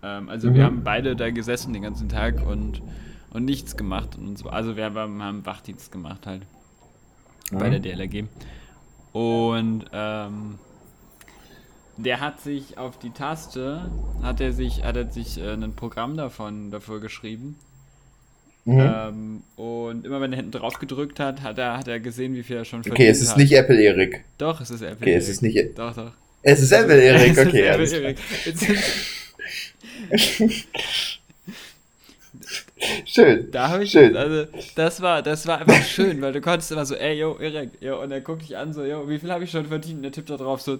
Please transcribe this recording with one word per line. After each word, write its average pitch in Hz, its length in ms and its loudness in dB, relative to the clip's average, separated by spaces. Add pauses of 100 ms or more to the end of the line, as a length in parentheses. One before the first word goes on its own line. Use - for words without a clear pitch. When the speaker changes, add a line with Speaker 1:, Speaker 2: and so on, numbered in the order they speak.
Speaker 1:
Ähm, 101 260 -12
also 117 240 0
wir 135 80 8
Speaker 2:
Mhm. 135 40 8
Speaker 1:
haben 123 180 -2
beide 120 320 -2
da 117 160 -4
gesessen 120 420 -6
den 101 100 -8
ganzen 104 260 -8
Tag 117 360 -2
und, 104 360 -6 (500)
und 117 140 -6
nichts 135 320 -6
gemacht 98 400 -8
und 101 200 -12
so. - 120 -14
Also 113 260 -6
wir 110 100 -6
haben, 104 360 -8
haben 101 240 -10
Wachdienst - 460 -16
gemacht 90 340 -16
halt 95 180 -12 (1080)
bei 95 160 -2
Speaker 2:
Mhm. 123 40 2
Speaker 1:
der 143 80 0
D - 120 -8
L 90 100 -10
R 92 60 -8
G. 101 160 -8 (880)
Und, 113 800 -2
ähm, 104 680 -8 (1400)
der 120 240 -4
hat 147 180 -8
sich 143 380 -10
auf 127 200 -12
die 123 120 -14
Taste, 143 840 -10 (300)
hat 123 180 -4
er 131 140 -2
sich, 123 320 -4
hat 117 100 -4
er 120 160 -6
sich, 117 260 -10
äh, 98 140 -8
ein 110 240 -8
Programm 120 400 -10
davon, 107 560 -12
dafür 104 300 -12
geschrieben. 113 560 -14 (1040)
Speaker 2:
Mhm. 127 160 6
Speaker 1:
Ähm, 110 640 0 (140)
und 117 480 -10
immer 135 160 -6
wenn 131 100 -4
er 127 60 -6
hinten 110 140 -10
drauf - 280 -8
gedrückt 143 400 -10
hat, 139 220 -6
hat 110 160 -10
er, 123 200 -4
hat 131 120 -10
er 117 100 -6
gesehen, 127 360 -8
wie 123 80 -10
viel 120 120 -8
er 117 100 -8
schon 117 160 -12
Speaker 2:
Okay, 113 80 -8
Speaker 1:
verdient 120 200 8
Speaker 2:
es 107 120 6
ist 113 100 2
Speaker 1:
hat. 107 60 4
Speaker 2:
nicht 139 140 8
Apple, 127 300 8
Erik. 95 420 4 (140)
Speaker 1:
Doch, 156 240 -4
es 117 80 -14
ist 117 120 -12
Apple, 107 260 -4
Speaker 2:
Okay, 87 80 6
es 90 100 2
Speaker 1:
Erik. 98 100 -6
Speaker 2:
ist - 60 -4
nicht 110 160 2
Ä- - 180 -2
Speaker 1:
Doch, 117 180 -10
doch. 117 180 -14 (300)
Speaker 2:
Es 143 200 8
ist 135 100 6
Speaker 1:
Es 220 120 8
Speaker 2:
Apple, 170 120 8
Speaker 1:
ist, 131 80 12
Speaker 2:
Erik, 127 280 10
Speaker 1:
<laughs> - 0 -
es 156 60 6
ist 135 100 8
Speaker 2:
okay, 110 160 4
Speaker 1:
Apple, - 100 4
Speaker 2:
alles 160 180 2
klar. 160 120 -2
Speaker 1:
Erik. 135 140 -4 (280)
Jetzt 165 140 -6
sind 208 200 0 (1300)
Speaker 2:
<laughs> - 1080 -2 (1900)
Schön, 135 460 6
Speaker 1:
Da 131 180 -2
hab 185 120 -2
ich 202 100 -4
Speaker 2:
schön. 151 240 10
Speaker 1:
also, 151 340 -2 (260)
das 170 260 -2
war, 170 200 2
das 151 260 -4
war 165 120 -2
einfach 151 240 6
schön, 180 380 0
weil 139 100 -2
du 139 80 -4
konntest 170 320 -2
immer 151 140 -4
so, 131 100 -6
„Ey, 151 240 -4
yo, 156 200 -4
Erik, 151 320 -8 (100)
yo“, 131 200 -6
und 139 100 -8
er 135 100 -8
guckt 160 220 -10
dich 156 120 -16
an, 143 160 -8
so, 147 140 -8
„Yo, 147 240 -8
wie 151 100 -4
viel 170 120 -10
hab 175 100 -6
ich 175 100 -10
schon 160 140 -6
verdient?“ 156 340 -8
Und 135 60 -10
er 139 60 -8
tippt 156 180 -14
da 147 80 -8
drauf 131 240 -4
so 135 180 -6